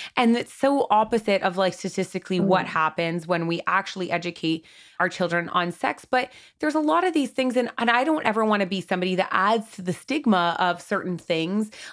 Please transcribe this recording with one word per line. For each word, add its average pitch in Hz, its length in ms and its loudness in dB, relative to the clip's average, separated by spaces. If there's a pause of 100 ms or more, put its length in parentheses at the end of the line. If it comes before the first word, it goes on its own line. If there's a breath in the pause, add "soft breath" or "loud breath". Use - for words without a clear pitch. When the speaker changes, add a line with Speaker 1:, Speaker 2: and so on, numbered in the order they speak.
(160 loud breath)
Speaker 1:
And 233 180 4
it's - 180 -2
so 277 380 2
opposite 214 520 2
of, 185 160 0
like, 185 160 2
statistically 185 680 -4
what 185 240 4
Speaker 2:
Mm. - 60 -8
Speaker 1:
happens 165 560 -2
when 170 200 0
we 170 200 -2
actually 185 440 -4
educate 170 540 -4 (340 loud breath)
our 180 120 2
children 170 400 -2
on 175 220 0
sex. - 340 -4
But 254 240 0 (300 loud breath)
there's 302 140 0
a 311 60 0
lot 320 260 2
of 359 60 0
these 285 180 0
things. 254 260 0
And, 240 220 0
and 233 120 2
I 247 120 4
don't 302 220 0
ever 220 200 2
wanna 208 220 2
be 190 140 -2
somebody 180 360 0
that 185 140 2
adds 214 420 2
to 190 100 -14
the 180 100 -2
stigma 190 680 2
of 175 240 0
certain 180 360 -4
things 185 520 -2 (220 loud breath)